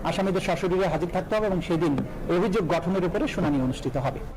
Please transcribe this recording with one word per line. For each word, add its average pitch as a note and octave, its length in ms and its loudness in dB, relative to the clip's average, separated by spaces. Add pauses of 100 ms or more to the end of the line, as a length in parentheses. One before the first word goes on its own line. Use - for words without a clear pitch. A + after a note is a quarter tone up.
আসামিদের F#3 360 0
সশরীরে F#3 480 0
হাজির D#3+ 240 0
থাকতে F#3 240 -2
হবে G#3+ 100 2
এবং F#3+ 140 0
সেই E3+ 220 0
দিন D#3 100 4 (440)
অভিযোগ G3 280 2 (100)
গঠনের F3+ 300 0
উপরে G3+ 240 0
শুনানি D3+ 320 0
অনুষ্ঠিত B2+ 360 -2
হবে। B2+ 240 -2 (160)